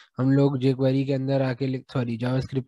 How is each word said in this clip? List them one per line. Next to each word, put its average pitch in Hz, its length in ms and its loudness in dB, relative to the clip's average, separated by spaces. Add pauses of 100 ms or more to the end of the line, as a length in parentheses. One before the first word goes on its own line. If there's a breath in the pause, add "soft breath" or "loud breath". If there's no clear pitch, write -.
(180 loud breath)
हम 131 120 2
लोग 139 280 4
jQuery 131 480 2
के 139 60 -2
अंदर 135 300 0
आके 131 240 -2
लिख-, 131 260 -6
sorry, 117 260 -4
JavaScript 127 500 -2